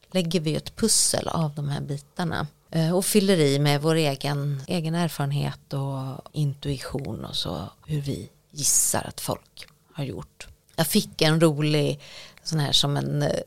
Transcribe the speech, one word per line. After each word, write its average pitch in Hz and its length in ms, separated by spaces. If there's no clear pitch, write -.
lägger 180 280
vi 156 160
ett - 200
pussel - 520
av 151 280
de 147 140
här 139 120
bitarna, 143 680
eh, 165 240
och 190 100
fyller 196 340
i 139 200
med 143 220
vår 160 140
egen, 143 720
egen 165 280
erfarenhet 143 800
och 135 580
intuition 135 920
och - 100
så, 82 340
hur 147 160
vi 120 280
gissar - 560
att - 140
folk - 440
har 147 100
gjort. 92 440
Jag - 120
fick - 340
en 160 180
rolig 151 640
sån 160 160
här 147 120
som 143 260
en, 139 240